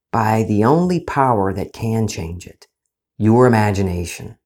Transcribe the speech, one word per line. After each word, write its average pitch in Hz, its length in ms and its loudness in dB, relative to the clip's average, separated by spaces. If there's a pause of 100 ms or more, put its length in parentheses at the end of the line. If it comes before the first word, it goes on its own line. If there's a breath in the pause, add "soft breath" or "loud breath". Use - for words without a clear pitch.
(120)
by 110 320 0
the 104 220 0
only 170 340 2
power 113 540 0
that 95 200 -8
can 113 340 -2
change 87 380 -10
it, - 220 -20 (500)
your 117 300 4
imagination. 101 1000 -2